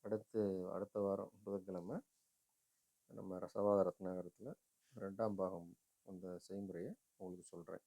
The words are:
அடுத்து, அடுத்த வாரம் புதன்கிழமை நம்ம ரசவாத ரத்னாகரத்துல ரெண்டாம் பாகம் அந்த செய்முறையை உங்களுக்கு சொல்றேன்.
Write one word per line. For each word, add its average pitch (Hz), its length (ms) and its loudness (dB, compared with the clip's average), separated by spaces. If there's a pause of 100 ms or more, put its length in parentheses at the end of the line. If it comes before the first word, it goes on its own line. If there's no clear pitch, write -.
அடுத்து, 107 360 2 (280)
அடுத்த 98 300 -2
வாரம் 98 400 2
புதன்கிழமை 98 580 -4 (1120)
நம்ம 95 280 -4
ரசவாத 101 440 6
ரத்னாகரத்துல 90 680 -2 (440)
ரெண்டாம் 104 420 0
பாகம் 92 340 -2 (380)
அந்த 95 180 -10 (180)
செய்முறையை 95 480 -6 (240)
உங்களுக்கு 90 300 -10
சொல்றேன். 87 420 -10